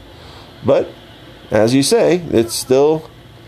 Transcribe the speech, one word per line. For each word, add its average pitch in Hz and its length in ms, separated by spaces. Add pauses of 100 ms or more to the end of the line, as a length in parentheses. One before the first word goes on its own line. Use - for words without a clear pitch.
(640)
but 139 240 (600)
as 110 220
you 139 100
say, 180 340 (140)
it's 113 220
still 147 560 (380)